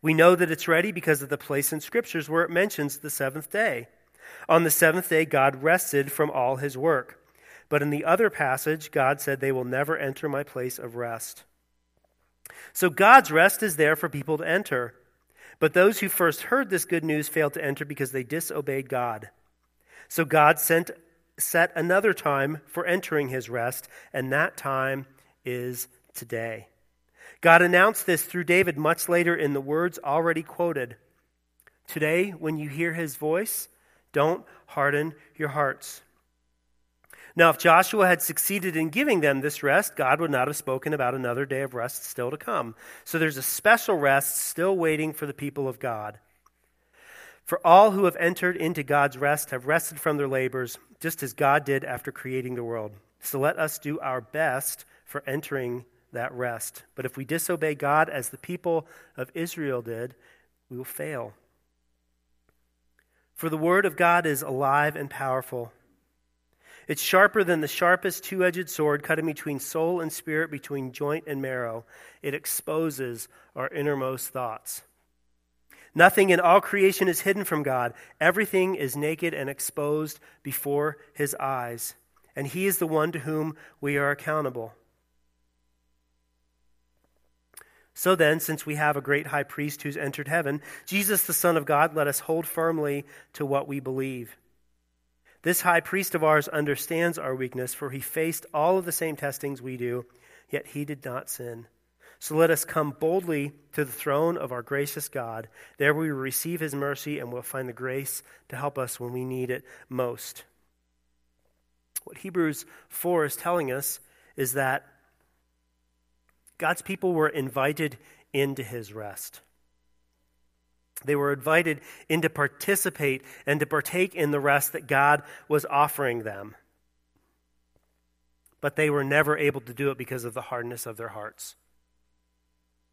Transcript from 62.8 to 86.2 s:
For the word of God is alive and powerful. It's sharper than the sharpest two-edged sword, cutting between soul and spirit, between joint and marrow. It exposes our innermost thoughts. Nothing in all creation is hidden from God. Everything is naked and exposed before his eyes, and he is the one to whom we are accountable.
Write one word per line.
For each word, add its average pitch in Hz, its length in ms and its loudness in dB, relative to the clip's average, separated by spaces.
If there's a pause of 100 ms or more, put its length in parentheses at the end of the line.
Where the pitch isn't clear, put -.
For 160 160 -6
the 156 80 -4
word 180 280 4
of 151 120 -4
God 170 300 4
is 139 160 -2
alive 143 520 0
and 143 140 -6
powerful. 131 640 -6 (1120)
It's 151 140 -4
sharper 202 420 6
than 170 180 2
the 147 60 -2
sharpest 180 580 0
two-edged 180 440 0
sword, 147 340 0
cutting 160 220 -2
between 151 340 -6
soul 170 420 -2
and 156 100 -6
spirit, 160 400 -4
between 135 400 -8
joint 147 360 -4
and 139 140 -6
marrow. 120 440 -6 (360)
It 139 120 -6
exposes 135 920 -6 (280)
our 135 140 -6
innermost 135 600 -4
thoughts. 120 520 -8 (1120)
Nothing 190 340 8
in 175 100 6
all 180 200 8
creation 196 480 2
is 165 140 0
hidden 196 240 -2
from 151 180 -2
God. 123 300 -2 (260)
Everything 185 560 2
is 135 220 -4
naked 156 360 -4
and 143 160 -6
exposed 151 720 -4 (220)
before 143 560 -2 (160)
his 143 260 -2
eyes, 123 560 -6 (400)
and 139 120 -6
he 180 180 -4
is 190 140 0
the 170 80 0
one 160 260 0
to 160 60 -6
whom 156 360 -4 (240)
we 143 160 -2
are 143 160 0
accountable. 139 600 -4 (3250)